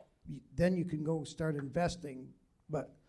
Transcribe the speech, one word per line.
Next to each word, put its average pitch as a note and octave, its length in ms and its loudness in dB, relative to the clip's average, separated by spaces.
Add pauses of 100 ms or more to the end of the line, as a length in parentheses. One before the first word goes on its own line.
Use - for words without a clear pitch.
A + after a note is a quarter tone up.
(560)
then F3+ 200 6
you E3+ 100 2
can D3+ 180 -2
go D#3 200 0
start D#3+ 320 -2
investing. C#3 760 -2 (380)
But D3+ 260 -4 (140)